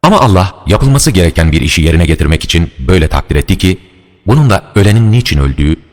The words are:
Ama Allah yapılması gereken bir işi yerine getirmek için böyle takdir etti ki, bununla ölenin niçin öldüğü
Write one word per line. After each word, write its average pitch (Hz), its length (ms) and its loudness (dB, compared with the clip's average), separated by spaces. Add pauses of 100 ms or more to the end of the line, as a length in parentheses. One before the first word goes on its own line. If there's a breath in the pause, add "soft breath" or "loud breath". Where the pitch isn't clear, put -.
Ama 185 180 2
Allah 95 340 0 (120)
yapılması 135 440 0
gereken 82 420 0
bir 78 80 0
işi 78 220 -2
yerine 82 240 2
getirmek 78 380 -2
için 85 340 -2
böyle 78 300 0
takdir 71 280 -4
etti 73 220 -2
ki, 92 220 -2 (460)
bununla 123 480 0
ölenin 107 380 2
niçin 110 260 0
öldüğü 71 380 0 (160)